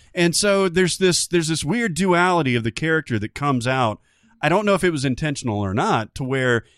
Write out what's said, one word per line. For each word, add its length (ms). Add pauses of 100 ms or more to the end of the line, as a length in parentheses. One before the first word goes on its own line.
(140)
And 220
so 320
there's 300
this, 300
there's 200
this 160
weird 300
duality 640
of 80
the 80
character 480
that 160
comes 320
out. 320 (420)
I 80
don't 160
know 80
if 100
it 60
was 160
intentional 540
or 140
not, 420
to 80
where 420 (120)